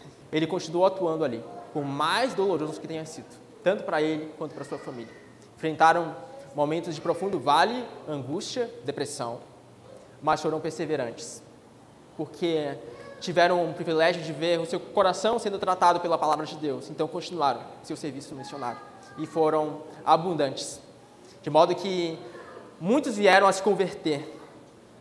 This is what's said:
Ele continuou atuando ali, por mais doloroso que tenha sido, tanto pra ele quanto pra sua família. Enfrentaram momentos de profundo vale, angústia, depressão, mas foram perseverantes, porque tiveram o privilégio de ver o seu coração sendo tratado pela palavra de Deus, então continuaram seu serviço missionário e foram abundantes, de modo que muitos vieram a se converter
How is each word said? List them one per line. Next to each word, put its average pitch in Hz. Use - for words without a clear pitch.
Ele 160
continuou 175
atuando 170
ali, 117
por 147
mais 165
doloroso 165
que -
tenha 160
sido, 143
tanto 202
pra 165
ele 156
quanto 156
pra 139
sua 143
família. 120
Enfrentaram 160
momentos 156
de 147
profundo 180
vale, 175
angústia, 156
depressão, 127
mas 151
foram 156
perseverantes, 151
porque 151
tiveram 175
o -
privilégio 165
de 165
ver 165
o 165
seu 170
coração 202
sendo 202
tratado 180
pela 170
palavra 151
de -
Deus, 139
então 160
continuaram 160
seu -
serviço 139
missionário 131
e 156
foram 156
abundantes, 156
de 151
modo 175
que 175
muitos 226
vieram 196
a 190
se -
converter 175